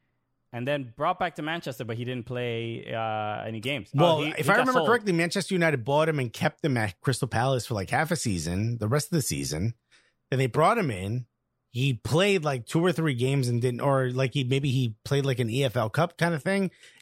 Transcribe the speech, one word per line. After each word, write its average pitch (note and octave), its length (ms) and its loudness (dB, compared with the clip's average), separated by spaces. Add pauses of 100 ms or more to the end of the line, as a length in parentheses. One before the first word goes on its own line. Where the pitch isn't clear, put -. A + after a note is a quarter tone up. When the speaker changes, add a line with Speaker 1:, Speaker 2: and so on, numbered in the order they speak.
(540)
Speaker 1:
and A#2+ 140 -6
then C#3+ 280 -4
brought E3+ 240 -2
back F3 160 -2
to E3 60 -10
Manchester, D3+ 420 -6
but A2+ 140 -6
he A#2+ 80 -6
didn't B2+ 200 -6
play, A#2+ 680 -6
uh, G#2+ 520 -4
any A2+ 140 -8
games. B2 380 -6
Oh, D3 40 6
Speaker 2:
Well, E3 200 6
Speaker 1:
he, D3+ 160 -2
Speaker 2:
if - 0 -
Speaker 1:
he D3+ 60 -4
Speaker 2:
I - 20 -2
Speaker 1:
got G3 140 4
Speaker 2:
remember B3+ 200 4
Speaker 1:
sold. G#3+ 80 2
Speaker 2:
correctly, G#3+ 240 2
Manchester E3+ 440 0
United D#3+ 280 2
bought D3 240 4
him D#3 120 0
and A#2+ 120 -2
kept - 320 -2
him C3+ 140 2
at G#2+ 240 -2
Crystal C3 260 0
Palace B2 380 2
for, - 80 -6
like, F#2+ 160 -2
half D#3 220 0
a E3+ 40 0
season, G2 640 -2
the A2 100 -2
rest C#3 200 0
of F3 80 -2
the D3 60 4
season. D2+ 520 -2 (560)
Then C3 100 0
they C3 80 2
brought E3+ 300 2
him E3+ 140 0
in. G#2 340 -4 (460)
He C3 220 0
played, E3+ 520 0
like, C3 200 -2
two E3 180 0
or F3+ 100 4
three D#3 220 0
games B2+ 340 0
and A#2+ 120 0
didn't, B2 200 0
or, C3+ 300 2
like, B2+ 220 0
he, C#3 120 0
maybe C#3 260 0
he A#2+ 320 0
played, C#3 220 0
like, B2+ 140 0
an A#2+ 100 0
E C3+ 160 0
F A#2 100 0
L A2 140 0
Cup E3+ 280 0
kind E3+ 160 2
of D3 80 -4
thing, F#3+ 300 0 (300)